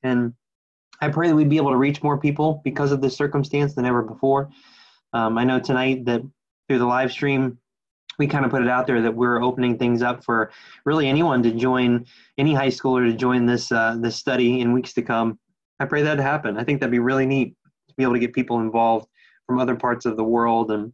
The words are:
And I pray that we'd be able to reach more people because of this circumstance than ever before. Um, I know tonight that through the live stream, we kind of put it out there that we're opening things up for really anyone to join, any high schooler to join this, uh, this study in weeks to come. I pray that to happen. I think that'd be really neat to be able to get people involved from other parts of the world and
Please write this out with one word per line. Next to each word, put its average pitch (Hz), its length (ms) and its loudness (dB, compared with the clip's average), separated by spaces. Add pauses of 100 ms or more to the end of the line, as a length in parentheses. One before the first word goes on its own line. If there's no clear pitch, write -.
And 123 300 0 (680)
I 202 80 -2
pray 160 200 0
that 156 60 4
we'd 151 140 4
be 151 80 4
able 143 140 2
to 127 60 2
reach 143 260 0
more 147 140 0
people 151 460 0
because 139 280 -2
of 135 100 0
this 131 140 0
circumstance 143 600 -2
than 123 100 -2
ever 123 160 0
before. 135 480 0 (640)
Um, 113 240 0
I 120 60 0
know 127 160 2
tonight 131 460 -2
that 120 160 0 (460)
through 131 120 2
the 123 60 2
live 123 260 0
stream, 135 460 -2 (640)
we 143 80 0
kind 143 180 0
of 120 60 0
put 131 120 0
it 120 60 2
out 123 180 0
there 120 140 0
that 113 140 0
we're 120 260 0
opening 123 360 0
things 120 240 0
up 123 220 -4
for 113 280 -2 (340)
really 147 220 2
anyone 139 360 2
to 117 80 4
join, 123 540 0 (320)
any 147 160 2
high 135 160 2
schooler 123 400 2
to 113 60 0
join 123 300 2
this, 120 260 0
uh, 113 280 0
this 117 160 -2
study 127 440 0
in 120 140 2
weeks 123 200 -2
to 123 100 -2
come. 113 340 -2 (420)
I 139 60 -2
pray 147 160 0
that 151 140 0
to 139 80 0
happen. 135 340 -2
I 120 60 -4
think 139 160 -2
that'd 123 120 -2
be 120 60 2
really 131 300 2
neat 135 280 0 (320)
to - 80 -20
be 131 60 -2
able 123 120 2
to 123 60 2
get 120 140 -2
people 120 260 -2
involved 113 480 0 (380)
from 127 140 -2
other 127 160 0
parts 120 320 -4
of 110 100 -2
the 110 60 -2
world 117 480 0
and 107 220 -4